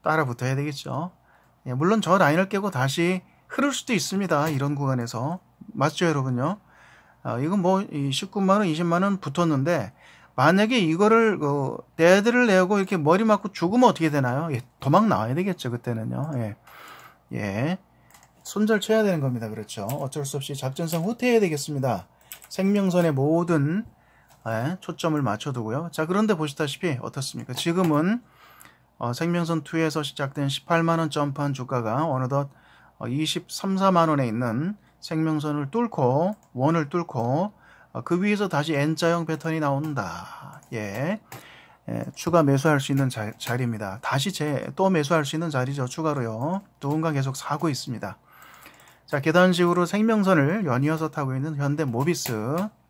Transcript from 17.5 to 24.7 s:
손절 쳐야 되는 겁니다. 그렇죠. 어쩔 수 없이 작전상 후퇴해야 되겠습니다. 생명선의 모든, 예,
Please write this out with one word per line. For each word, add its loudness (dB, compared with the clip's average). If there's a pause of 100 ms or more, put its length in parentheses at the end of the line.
손절 0
쳐야 2
되는 2
겁니다. -2
그렇죠. -10
어쩔 -6
수 -8
없이 -8
작전상 -4
후퇴해야 2
되겠습니다. -2 (420)
생명선의 2
모든, 0 (600)
예, -4